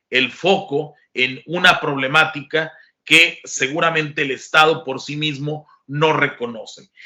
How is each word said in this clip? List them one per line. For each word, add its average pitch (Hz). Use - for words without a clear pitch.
el 127
foco 156
en 127
una 180
problemática 151
que 165
seguramente 156
el 135
Estado 156
por 131
sí 143
mismo 151
no 147
reconoce. 120